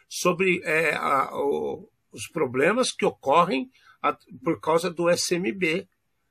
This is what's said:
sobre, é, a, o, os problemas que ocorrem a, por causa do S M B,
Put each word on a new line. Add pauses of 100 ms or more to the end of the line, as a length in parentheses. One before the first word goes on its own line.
sobre,
é,
a,
o, (220)
os
problemas
que
ocorrem (320)
a, (260)
por
causa
do
S
M
B, (440)